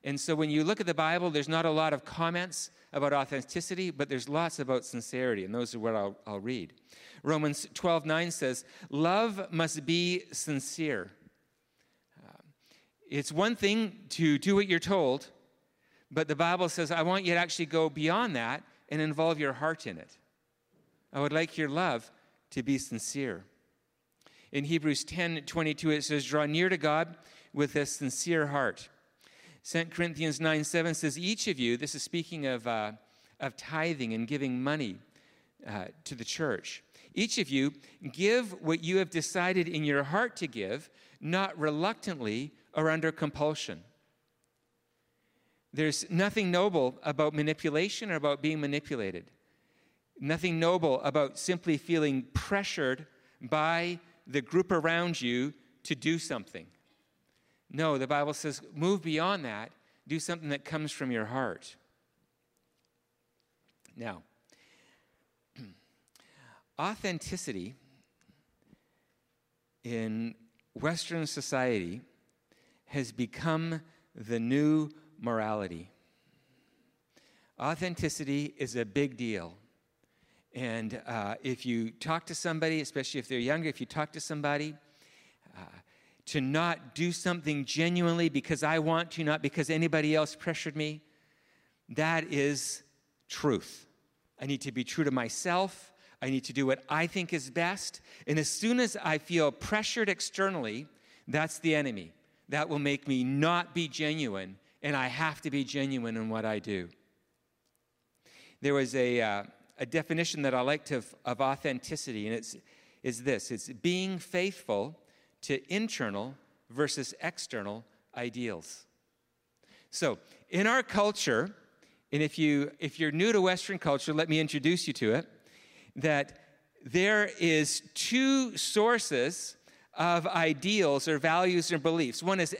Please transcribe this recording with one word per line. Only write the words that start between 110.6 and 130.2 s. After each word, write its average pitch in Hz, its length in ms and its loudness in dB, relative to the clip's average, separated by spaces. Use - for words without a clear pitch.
of, 127 320 -4
of 123 160 -4
authenticity, 135 880 -2
and 110 80 -2
it's, 110 180 -8
is 120 220 -6
this. 127 260 -2
It's 117 200 -8
being 175 500 -2
faithful 160 800 -2
to 135 220 -2
internal 135 640 -2
versus 139 500 -2
external 113 640 -8
ideals. 117 680 -8
So, 127 260 -2
in 185 160 2
our 240 160 4
culture, 202 760 2
and 147 120 2
if 151 160 -4
you, 147 400 2
if 147 200 -8
you're 156 120 0
new 180 200 2
to 214 80 6
Western 185 380 2
culture, 151 380 0
let 160 140 2
me 156 100 4
introduce 156 480 2
you 143 60 -2
to 110 200 2
it, 151 140 0
that 143 440 0
there 190 460 4
is 156 440 2
two 262 640 2
sources 208 1000 2
of 170 320 2